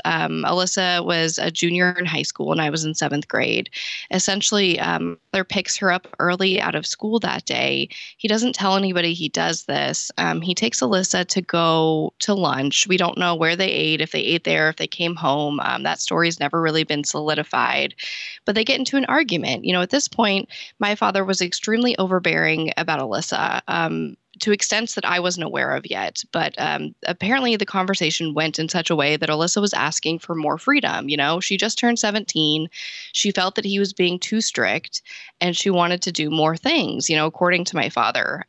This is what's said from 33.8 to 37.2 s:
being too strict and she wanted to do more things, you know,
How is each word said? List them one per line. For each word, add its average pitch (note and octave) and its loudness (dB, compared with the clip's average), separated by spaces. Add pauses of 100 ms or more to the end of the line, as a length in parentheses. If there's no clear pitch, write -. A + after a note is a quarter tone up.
being F3+ 2
too A3 -2
strict - -2 (380)
and F3 2
she - 0
wanted F3 2
to F3+ -2
do D#3 -2
more D#3+ 4
things, C4 0
you D#3+ 2
know, D#3 4